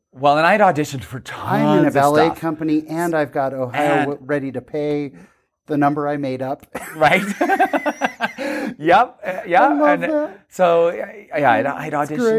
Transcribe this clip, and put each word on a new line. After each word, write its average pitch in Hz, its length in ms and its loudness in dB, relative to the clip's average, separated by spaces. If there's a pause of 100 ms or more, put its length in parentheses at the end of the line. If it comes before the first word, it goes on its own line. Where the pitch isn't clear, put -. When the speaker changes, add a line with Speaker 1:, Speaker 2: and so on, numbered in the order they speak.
(120)
Speaker 1:
Well, 143 260 2
and 160 100 2
I'd 208 140 2
auditioned 147 420 0
for 131 180 -14 (220)
Speaker 2:
"I'm - 180 0
in - 60 2
a 202 160 4
Speaker 1:
tons 147 40 4
of 139 60 0
Speaker 2:
ballet 147 320 4
Speaker 1:
stuff. 165 140 -2
Speaker 2:
company, 156 500 -2
and 165 260 -2
I've 147 160 -2
got 135 220 -2
Ohio 131 280 -4 (100)
Speaker 1:
And 147 200 2
Speaker 2:
w-, 143 140 -8
ready 135 260 -4
to 123 100 -8
pay 147 520 -4 (540)
the 151 100 -2
number 143 300 2
I 147 100 -2
made 131 240 -6
up." 131 240 -8 (160)
<laughs> - 140 -14
Speaker 1:
Right? 156 280 4 (160)
<laughs> 370 500 0 (920)
Yep. 185 440 2
Uh, 185 220 -6
yeah. 175 240 2
Speaker 2:
I 302 40 0
love 294 300 2
Speaker 1:
And - 0 -
Speaker 2:
that. 302 360 -4 (100)
Speaker 1:
so, 170 400 2
yeah, 196 220 -6 (260)
yeah, 139 140 4
I'd, 110 140 2
I'd 151 280 -6
Speaker 2:
That's 151 180 -2
Speaker 1:
auditioned 156 60 -4 (220)